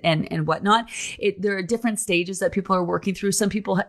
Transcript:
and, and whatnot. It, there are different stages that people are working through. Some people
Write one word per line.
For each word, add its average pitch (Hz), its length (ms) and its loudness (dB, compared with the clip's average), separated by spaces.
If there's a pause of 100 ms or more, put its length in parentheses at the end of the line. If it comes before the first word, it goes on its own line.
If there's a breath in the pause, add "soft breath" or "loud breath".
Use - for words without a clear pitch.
and, 160 280 2
and 156 160 -2
whatnot. 208 420 2 (300 loud breath)
It, 196 240 0
there 202 140 2
are 190 40 -2
different 220 380 -2
stages 180 400 0
that 180 120 2
people 190 240 0
are 180 80 2
working 180 300 -2
through. 196 200 -2
Some 202 160 2
people 196 400 -2